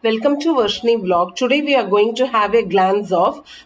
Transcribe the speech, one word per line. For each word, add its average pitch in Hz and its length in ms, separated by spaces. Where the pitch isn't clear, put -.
Welcome 226 380
to 320 160
Varshini 233 460
Vlog. 180 340
Today 269 260
we 285 120
are 233 140
going 208 280
to 254 100
have 214 280
a 233 80
glance 190 480
of 185 320